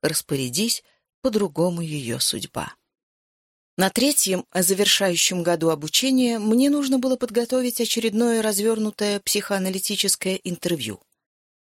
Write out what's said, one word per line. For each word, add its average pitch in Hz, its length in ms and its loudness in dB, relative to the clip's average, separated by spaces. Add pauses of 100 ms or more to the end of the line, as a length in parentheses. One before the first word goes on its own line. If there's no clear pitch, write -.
распорядись 151 800 -2 (380)
по-другому 180 600 0
её 143 360 -6
судьба. - 560 -4 (1000)
На 185 140 2
третьем, 240 640 0
завершающем 185 880 2
году 165 260 2
обучения 233 720 2
мне 233 320 4
нужно 277 280 0
было 254 180 0
подготовить 240 640 -2
очередное 226 600 0
развёрнутое 214 800 0
психоаналитическое 190 1160 -2
интервью. 165 680 -4 (720)